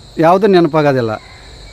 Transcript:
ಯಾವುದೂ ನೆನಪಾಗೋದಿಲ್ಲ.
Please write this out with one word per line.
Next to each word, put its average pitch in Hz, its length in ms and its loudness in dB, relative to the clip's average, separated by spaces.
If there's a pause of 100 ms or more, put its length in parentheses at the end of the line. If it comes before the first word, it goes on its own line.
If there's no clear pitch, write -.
(180)
ಯಾವುದೂ 180 280 2
ನೆನಪಾಗೋದಿಲ್ಲ. 147 720 0 (560)